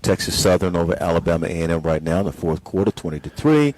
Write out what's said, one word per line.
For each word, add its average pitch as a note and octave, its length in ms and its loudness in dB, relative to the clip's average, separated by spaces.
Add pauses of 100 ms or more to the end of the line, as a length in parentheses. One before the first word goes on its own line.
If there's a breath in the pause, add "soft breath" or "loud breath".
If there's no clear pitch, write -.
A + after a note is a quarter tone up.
Texas - 420 0
Southern F2+ 320 2
over E2+ 240 0
Alabama E2+ 480 0
A E2+ 160 -4
and E2 80 -2
M E2 120 0
right D#2+ 200 0
now E2 180 0
in G2 40 0
the G2+ 80 -6
fourth D#2+ 320 -4
quarter, G2+ 260 0
twenty D#2 300 -6
to - 80 -12
three. D3 500 2